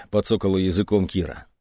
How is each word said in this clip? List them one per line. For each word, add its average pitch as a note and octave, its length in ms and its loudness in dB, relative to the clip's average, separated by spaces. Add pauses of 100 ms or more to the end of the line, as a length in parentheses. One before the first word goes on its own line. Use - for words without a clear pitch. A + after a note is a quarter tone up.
(120)
подсокала G2+ 460 0
языком F#2 500 0
Кира. D#2+ 400 -6 (140)